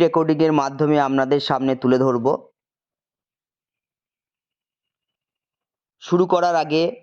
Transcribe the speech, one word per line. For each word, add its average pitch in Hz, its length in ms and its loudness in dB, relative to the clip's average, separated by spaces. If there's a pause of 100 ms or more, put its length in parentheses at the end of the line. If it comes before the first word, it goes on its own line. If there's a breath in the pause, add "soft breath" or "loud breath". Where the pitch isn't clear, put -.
রেকর্ডিংয়ের 160 480 2
মাধ্যমে 147 440 0 (120)
আপনাদের 135 400 0
সামনে 135 240 -2 (100)
তুলে 127 220 2
ধরব। 120 220 0 (3750)
শুরু 180 240 0
করার 175 380 0
আগে 156 180 -2 (200)